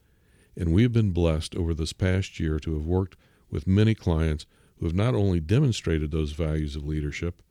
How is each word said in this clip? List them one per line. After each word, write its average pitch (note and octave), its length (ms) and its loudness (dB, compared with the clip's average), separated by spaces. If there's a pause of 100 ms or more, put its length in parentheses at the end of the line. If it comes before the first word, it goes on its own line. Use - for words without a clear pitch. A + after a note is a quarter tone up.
(560)
And E2 160 0
we G#2 100 6
have A#2+ 120 4
been A2 160 4
blessed E2 460 0
over E2 180 -2
this D#2 180 -4
past F#2+ 480 -2
year D#2 200 0
to D#2+ 120 -6
have D2+ 140 -4
worked F#2 280 -2 (360)
with - 160 -6
many G#2+ 280 4
clients D#2+ 500 0 (340)
who F2 80 -6
have E2 80 -2
not A2+ 200 0
only G2 260 2
demonstrated E2+ 720 0
those D#2 220 -2
values D#2 440 -4
of D2 100 -8
leadership, D2+ 640 -6